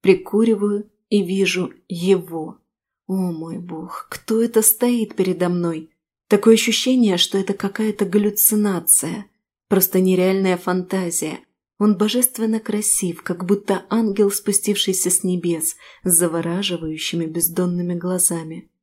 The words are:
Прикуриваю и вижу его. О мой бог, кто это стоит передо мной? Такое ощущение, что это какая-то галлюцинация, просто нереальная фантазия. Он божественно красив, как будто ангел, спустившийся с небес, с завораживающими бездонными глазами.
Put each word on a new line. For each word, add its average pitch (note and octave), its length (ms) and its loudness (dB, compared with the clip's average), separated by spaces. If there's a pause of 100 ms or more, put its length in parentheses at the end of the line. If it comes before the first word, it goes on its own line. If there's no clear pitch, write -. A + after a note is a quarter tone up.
Прикуриваю G#3 880 2 (180)
и G#3 140 4
вижу F#3 500 0 (160)
его. E3+ 680 -2 (480)
О F#3+ 260 -2
мой E3 260 -8
бог, F3 520 -12
кто - 320 -2
это A#3 200 2
стоит A#3+ 520 0
передо F3+ 340 0
мной? E3+ 420 -4 (380)
Такое G#3+ 260 6
ощущение, A3+ 640 2
что - 180 2
это G3 160 -2
какая-то G3+ 540 -2
галлюцинация, G#3 1200 0 (420)
просто F#3+ 320 2
нереальная F#3 560 2
фантазия. F3+ 840 -4 (380)
Он G#3 200 2
божественно A3 600 0
красив, G#3 640 -2
как F3 220 -6
будто G3+ 460 0
ангел, G#3+ 400 2
спустившийся G3 800 -2
с - 120 0
небес, E3+ 540 -2 (260)
с F#3 100 0
завораживающими E3+ 1120 -2
бездонными F3 680 -2
глазами. E3+ 760 -4 (120)